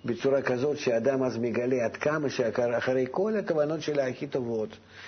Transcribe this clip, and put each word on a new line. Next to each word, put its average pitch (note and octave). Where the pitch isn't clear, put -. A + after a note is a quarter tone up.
בצורה C3
כזאת B2+
שאדם B2+
אז A#2
מגלה A#2+
עד A2
כמה D3+
שאחרי A#2+
כל G#3+
הכוונות D#3+
שלה C#3+
הכי B2+
טובות, A#2